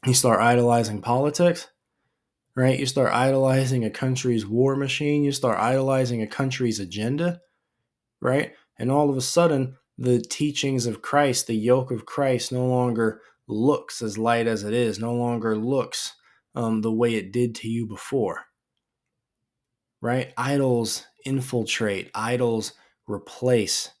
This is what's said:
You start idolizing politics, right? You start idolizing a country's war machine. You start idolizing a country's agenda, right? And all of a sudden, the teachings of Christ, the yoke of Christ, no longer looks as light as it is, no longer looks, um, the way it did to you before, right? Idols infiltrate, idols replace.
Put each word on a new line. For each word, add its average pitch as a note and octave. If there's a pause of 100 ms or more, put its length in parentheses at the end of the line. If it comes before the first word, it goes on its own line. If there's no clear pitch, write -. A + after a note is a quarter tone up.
You B2+
start A2+
idolizing A#2
politics, D3 (840)
right? C3
You C#3
start B2+
idolizing C3
a G#2
country's B2+
war C3
machine. D3
You C#3
start A#2+
idolizing C3
a G#2+
country's B2+
agenda, A#2+ (800)
right? C3 (260)
And A#2+
all D3
of C#3
a B2+
sudden, C#3 (200)
the B2
teachings C3+
of G#2+
Christ, C#3+
the A#2
yoke B2
of A2+
Christ, C3
no B2+
longer A#2+ (260)
looks A#2+
as G#2+
light A#2
as A2
it G#2
is, A2+
no A#2
longer A#2
looks, B2 (400)
um, A2+
the A2+
way A#2
it F#2+
did A#2+
to A2+
you A#2
before, G#2 (1600)
right? A#2+
Idols C3 (180)
infiltrate, A#2+
idols A2+ (320)
replace. A2 (100)